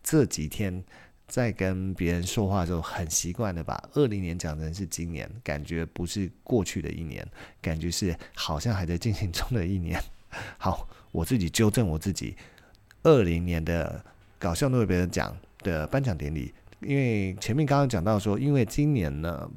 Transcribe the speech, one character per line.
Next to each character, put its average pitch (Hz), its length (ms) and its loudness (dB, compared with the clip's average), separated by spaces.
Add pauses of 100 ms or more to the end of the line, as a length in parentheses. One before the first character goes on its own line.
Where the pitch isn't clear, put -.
这 151 220 4
几 78 240 -4
天 92 340 -4 (420)
在 123 240 0
跟 92 440 0
别 85 180 0
人 87 100 2
说 98 260 0
话 98 120 2
的 87 60 2
时 87 80 0
候， 82 80 0
很 82 280 -4
习 85 220 -2
惯 98 240 -2
地 82 80 -4
把 - 180 -6 (120)
二 147 140 4
零 104 140 -2
年 87 160 -2
讲 78 220 -4
成 80 140 -4
是 95 120 -4
今 85 280 -6
年， 69 160 -8 (140)
感 73 200 -4
觉 82 220 -4
不 - 200 -6
是 92 240 -2 (140)
过 120 180 2
去 90 200 -4
的 73 100 -6
一 78 120 -8
年， 78 220 -8 (360)
感 82 180 -2
觉 85 100 -2
是 85 240 0 (220)
好 78 240 -2
像 117 160 0
还 90 100 0
在 85 120 0
进 110 160 0
行 92 180 -2
中 - 220 -2
的 101 120 2
一 95 120 0
年。 85 260 -2 (260)
<laughs> - 280 -12
好， - 320 -2 (240)
我 87 100 0
自 131 140 2
己 87 120 2
纠 107 220 6
正 110 160 2
我 78 100 0
自 95 140 -2
己， 58 240 -6 (680)
二 147 200 8
零 85 220 2
年 82 180 0
的 80 400 -2 (340)
搞 87 160 -2
笑 139 140 2
诺 127 180 4
贝 90 140 4
尔 90 80 4
奖 64 280 -4 (240)
的 80 280 0
颁 139 160 0
奖 117 140 0
典 73 180 -4
礼， 69 180 -6 (280)
因 139 160 -2
为 107 380 2
前 110 200 -2
面 156 100 4
刚 143 120 4
刚 143 100 4
讲 104 160 0
到 107 160 4
说， 101 180 2
因 139 140 2
为 135 140 4
今 147 280 2
年 76 280 0
呢， 82 360 -6